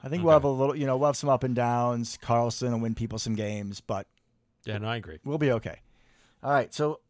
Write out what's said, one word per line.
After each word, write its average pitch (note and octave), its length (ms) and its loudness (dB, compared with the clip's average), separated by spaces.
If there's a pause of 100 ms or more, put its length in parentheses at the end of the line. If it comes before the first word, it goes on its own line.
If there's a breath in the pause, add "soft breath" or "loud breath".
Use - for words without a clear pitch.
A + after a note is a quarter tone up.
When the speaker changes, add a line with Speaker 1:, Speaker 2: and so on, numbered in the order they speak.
Speaker 1:
I C3 80 -10
think F3 140 -4
we'll E3 100 8
Speaker 2:
Okay. - 20 10
Speaker 1:
have C#3 80 6
a C#3+ 60 4
little, C3+ 260 0
you D3 100 -2
know, C3 120 2
we'll D3 100 2
have C#3 80 0
some C#3+ 140 0
up B2+ 120 4
and B2+ 120 0
downs. A#2+ 680 0
Carlson A#2+ 520 0
will A2+ 80 -2
win A2+ 140 -2
people A2 240 -6
some A2 160 -2
games, G#2 460 -6
but G2+ 280 -6 (580)
Speaker 2:
Yeah, G#2+ 120 -6
no, G#2+ 100 -6
I A#2 80 -4
agree. F2 280 -12
Speaker 1:
we'll D3 140 -4
be C#3+ 140 4
okay. G#2 280 -4 (640 soft breath)
All C3+ 100 -2
right, C3+ 220 2
so D3+ 360 -2